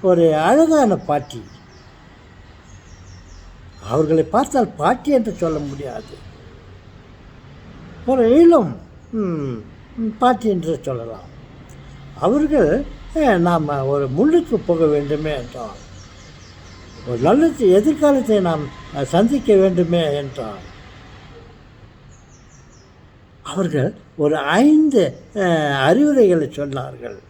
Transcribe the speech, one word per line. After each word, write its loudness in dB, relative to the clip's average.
ஒரு 4
அழகான 2
பாட்டி, -6
அவர்களை 0
பார்த்தால் -2
பாட்டி -2
என்று 0
சொல்ல -4
முடியாது, -12
ஒரு 4
இளம், 6
ம், -4
பாட்டி 0
என்று -4
சொல்லலாம். -10
அவர்கள், 2
"ஏ, 2
நாம் 0
ஒரு -2
முன்னுக்கு 0
போக 0
வேண்டுமே" -2
என்றால், -14
ஒரு -6
நல்ல 2
எதிர்காலத்தை 2
நாம், -2
அ, -4
சந்திக்க 2
வேண்டுமே 2
என்றால், -10
அவர்கள் -4
ஒரு 0
ஐந்து, 2
அ, 0
அறிவுரைகளை 4
சொன்னார்கள். -10